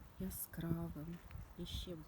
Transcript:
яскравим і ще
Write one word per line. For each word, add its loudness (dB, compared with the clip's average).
яскравим 2
і -2
ще 0